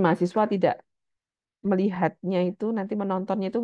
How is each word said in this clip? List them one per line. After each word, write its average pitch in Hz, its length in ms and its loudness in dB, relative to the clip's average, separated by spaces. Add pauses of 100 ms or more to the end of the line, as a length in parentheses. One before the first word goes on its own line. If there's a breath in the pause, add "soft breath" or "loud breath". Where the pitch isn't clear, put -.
mahasiswa 180 480 2
tidak 180 220 2 (920)
melihatnya 185 760 0 (120)
itu, - 140 -6 (120)
nanti 202 160 -4
menontonnya 196 580 -2
itu 233 140 -4